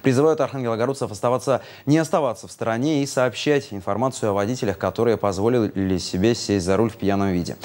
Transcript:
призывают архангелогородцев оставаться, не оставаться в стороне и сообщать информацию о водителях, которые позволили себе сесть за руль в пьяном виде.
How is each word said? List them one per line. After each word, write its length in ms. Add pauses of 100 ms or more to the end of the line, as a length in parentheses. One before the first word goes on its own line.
призывают 400
архангелогородцев 680
оставаться, 500 (240)
не 140
оставаться 480
в 40
стороне 520
и 20
сообщать 640
информацию 600
о 20
водителях, 460
которые 380
позволили 840
себе 340
сесть 320
за 100
руль 140
в 60
пьяном 360
виде. 340